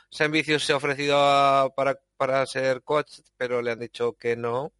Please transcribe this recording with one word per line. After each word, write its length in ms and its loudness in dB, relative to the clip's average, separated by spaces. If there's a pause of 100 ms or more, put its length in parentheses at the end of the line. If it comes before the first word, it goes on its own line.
(100)
Saint 220 -2
Vicious 320 0
se 80 0
ha 40 4
ofrecido 420 0
a, 580 4
para, 240 -2 (160)
para 280 0
ser 380 -2
coach, 380 -4 (160)
pero 260 -4
le 80 -2
han 80 -6
dicho 360 -4
que 200 -4
no. 460 -4